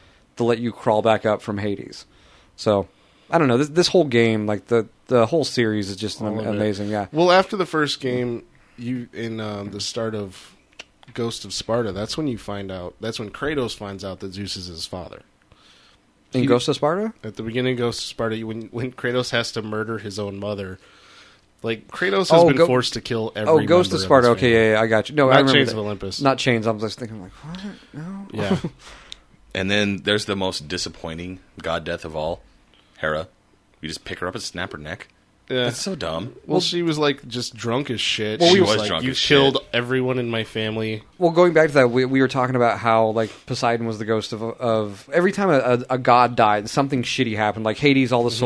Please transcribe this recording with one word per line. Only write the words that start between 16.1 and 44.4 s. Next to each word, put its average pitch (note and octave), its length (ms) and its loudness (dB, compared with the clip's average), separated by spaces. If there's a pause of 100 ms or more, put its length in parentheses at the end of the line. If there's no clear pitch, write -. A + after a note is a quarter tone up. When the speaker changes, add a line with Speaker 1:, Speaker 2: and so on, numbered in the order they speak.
Speaker 1:
In C3 80 0
Speaker 2:
He C3 80 2
Speaker 1:
Ghost A#2+ 180 2
of C#3+ 80 0
Sparta? F#3+ 380 -2 (100)
Speaker 2:
At G#2+ 140 -14
the A2+ 80 -10
beginning B2 300 -2
of A#2+ 40 -4
Ghost A#2+ 220 -2
of - 60 -8
Sparta, A2+ 340 -4
when, A2 220 -8 (100)
when A#2+ 180 -6
Kratos B2 400 -4
has A#2 220 -2
to A2 100 -6
murder G#2+ 360 -6
his G2+ 200 -10
own G2+ 220 -8
mother, G2 400 -8 (840)
like, A2+ 240 -6
Kratos F#3+ 440 -2
has E3 120 8
Speaker 1:
Oh, E3+ 60 8
Speaker 2:
been C#3 80 4
Speaker 1:
Go-, E3 100 6
Speaker 2:
forced B2+ 280 0
to A2+ 60 -6
kill A2 360 -4
every G#2+ 160 -2
Speaker 1:
oh, D3+ 120 4
Ghost F3+ 280 4
Speaker 2:
member - 100 -2
Speaker 1:
of - 40 -4
Sparta. B2 260 6
Speaker 2:
of G#2 60 2
his G2 100 -2
Speaker 1:
Okay, A#2 60 6
Speaker 2:
family. A2+ 160 6
Speaker 1:
yeah, A2 80 4
yeah, A2 40 2
I A2+ 60 2
got A2 220 2
you. D3 40 -10
No, C#3+ 140 4
I C3 60 6
Speaker 2:
Not - 20 8
Speaker 1:
remember C3+ 160 6
Speaker 2:
Chains C#3 160 4
Speaker 1:
that. A2 100 -4
Speaker 2:
of G#2 80 -4
Olympus. G2 340 -8
Speaker 1:
Not C3+ 180 2
Chains. A2+ 280 0
I'm A2 140 0
just G#2+ 180 -6
thinking, A2 240 -12
like, E2+ 100 -18
what? E3+ 280 -16 (320)
No. G3 400 -12
Speaker 2:
Yeah. G3 300 0
Speaker 1:
<laughs> E3 60 -6 (880)
Speaker 3:
And F#2+ 140 -2
then G2+ 280 2
there's G#2 260 0
the G2+ 100 -2
most F#2+ 320 -4
disappointing F2 720 -8 (240)
god E2 220 -4
death E2+ 200 -6
of D#2+ 120 -12
all, D#2+ 260 -4 (560)
Hera. D#2 300 -4 (520)
You D#2 80 -10
just - 160 -12
pick F2+ 140 -10
her F2+ 80 -6
up F2+ 80 -6
and A2+ 80 -10
snap F2+ 300 -8
her D#2 60 -12
neck. D#2 280 -14 (420)
Speaker 2:
Yeah. B2+ 180 0
Speaker 3:
That's A#2+ 140 -4
so F#3+ 140 -6
dumb. F2+ 400 -6 (100)
Speaker 2:
Well, F3 160 0
she F3 220 -2
was, D#3+ 160 0
like, C#3+ 300 0
just A#2+ 260 -8
drunk A#2+ 340 -4
as A2+ 120 -4
shit. G#2+ 400 -2
Speaker 1:
Well, E3+ 80 8
Speaker 2:
She F3+ 80 8
Speaker 1:
we F#3+ 60 6
Speaker 2:
was G2+ 80 4
Speaker 3:
was A2 80 4
Speaker 2:
like, G#2+ 100 -2
Speaker 3:
drunk D#2+ 160 -2
Speaker 2:
"You D#2 80 -2
Speaker 3:
as - 120 -4
Speaker 2:
killed C#3 340 6
Speaker 3:
shit. - 140 -6
Speaker 2:
everyone B2+ 460 0
in A#2+ 100 -2
my A2+ 140 -2
family." A2 600 -4 (140)
Speaker 1:
Well, E3+ 120 4
going F3 220 6
back D#3+ 160 6
to C#3 60 -6
that, B2+ 180 6
we, B2+ 120 2
we C3+ 160 2
were C3 60 6
talking B2+ 300 0
about A#2 240 2
how, A2+ 300 4
like, A2 200 -2 (160)
Poseidon A#2 400 0
was A2 140 -6
the A2+ 40 -8
ghost A2 280 -2
of, G#2+ 100 -8